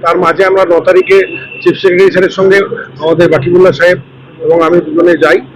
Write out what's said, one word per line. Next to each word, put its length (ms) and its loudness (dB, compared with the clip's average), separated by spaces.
তার 220 -2
মাঝে 240 0
আমরা 220 0
ন 20 2
তারিখে 280 2
চিফ 200 0
সেক্রেটারি 320 2
স্যারের 240 -2
সঙ্গে 200 2
আমাদের 300 0
বাকিবুল্লাহ 460 2
সাহেব 200 2
এবং 120 0
আমি 180 2
দুজনে 280 0
যাই 140 2